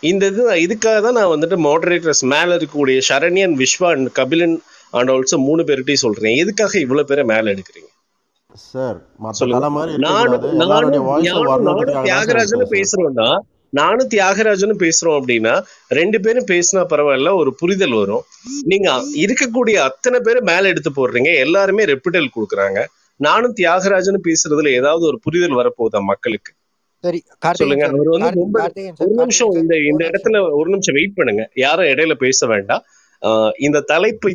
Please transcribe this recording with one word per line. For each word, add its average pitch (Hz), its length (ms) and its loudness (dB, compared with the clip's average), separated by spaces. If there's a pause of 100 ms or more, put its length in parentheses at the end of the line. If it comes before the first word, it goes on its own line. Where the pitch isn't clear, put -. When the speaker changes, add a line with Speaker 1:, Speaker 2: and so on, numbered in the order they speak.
Speaker 1:
இந்த 190 240 0
இது, 196 160 0 (140)
இதுக்காக 214 440 0
தான் 233 120 0
நான் 202 200 2
வந்துட்டு 165 260 0
moderatress 165 680 0
மேல 151 260 2
இருக்கக்கூடிய 147 500 0
சரண்யன், 170 540 0
விஸ்வா 131 340 0
and 135 220 0
கபிலன் 165 440 0 (360)
and 123 180 0
also 131 280 0
மூணு 147 240 0
பேர்கிட்டயும் 135 400 -2
சொல்றேன். 110 340 0
எதுக்காக 202 420 0
இவ்வளவு 139 300 0
பேரை 139 160 0
மேல 110 260 0
எடுக்கிறீங்க? 95 400 -10 (720)
Speaker 2:
சார், 127 340 -8 (200)
மத்த 110 120 -10
Speaker 1:
சொல்லுங்க. 123 300 0
Speaker 2:
தலை 147 140 -2
மாதிரி 156 240 -6
Speaker 1:
நானும், 165 200 0
Speaker 2:
இருக்கக்கூடாது. 226 420 0
எல்லாருடைய 185 400 2
Speaker 1:
நானும், 262 80 -2
Speaker 2:
வாய்ஸும் 339 300 0
Speaker 1:
நானும், - 100 0
Speaker 2:
வரணுன்றதுக்காக 240 460 0
Speaker 1:
நானும் 262 120 -2
Speaker 2:
தான் - 0 -
சார் - 20 0
Speaker 1:
தியாகராஜனும் 226 640 0
Speaker 2:
பேசுறேன். - 20 -2
Speaker 1:
பேசுறோம்னா, 170 540 0 (440)
நானும் 196 360 0
தியாகராஜனும் 202 720 0
பேசுறோம் 165 340 0
அப்படின்னா 123 380 0 (340)
ரெண்டு 185 320 0
பேரும் 220 260 0
பேசினா 180 400 0
பரவாயில்ல, 147 480 0
ஒரு 147 200 0
புரிதல் 175 400 -2
வரும். 104 320 -2 (380)
நீங்க 190 260 0 (260)
இருக்கக்கூடிய 226 640 0
அத்தனை 247 400 0
பேரை 233 220 0
மேல 190 260 2
எடுத்து 165 220 -2
போடுறீங்க, 135 440 0
எல்லாருமே 190 500 2
reputal 156 460 -2
கொடுக்குறாங்க. 101 520 -2 (380)
நானும் 202 340 0
தியாகராஜனும் 185 680 0
பேசுறதுல 151 480 0
ஏதாவது 147 340 2
ஒரு 131 120 0
புரிதல் 165 380 -2
வரப்போகுதா 117 460 -2
மக்களுக்கு? 101 500 -6 (520)
Speaker 3:
சரி, 175 140 -4 (200)
கார்த்திகேயன் 175 180 -2
Speaker 1:
சொல்லுங்க. 143 280 2
Speaker 3:
சார், 135 100 -2
Speaker 1:
அவர் 147 140 2
வந்து 170 180 0
Speaker 3:
கார்த்தி-, 180 140 0
Speaker 1:
ரொம்ப 208 180 -2
Speaker 3:
கார்த்திகேயன் 180 360 -6
சார், 160 120 -4
Speaker 1:
ஒரு 214 100 0
நிமிஷம் 240 320 0
Speaker 3:
கார்த்திகேயன் 165 200 0
சார், 160 120 2
Speaker 1:
இந்த, 151 240 0
இந்த - 0 -
Speaker 3:
ஒரு 165 60 -2
Speaker 1:
இடத்துல 196 220 0
Speaker 3:
நிமிஷம். 180 260 2
Speaker 1:
ஒரு 160 120 0
நிமிஷம் 190 240 0
வெயிட் 196 200 0
பண்ணுங்க. 110 280 -2 (120)
யாரும் 151 320 2
இடையில 151 280 2
பேச 131 320 0
வேண்டாம். 110 360 0 (400)
ஆ, 104 80 0 (280)
இந்த 147 220 0
தலைப்பை 185 540 0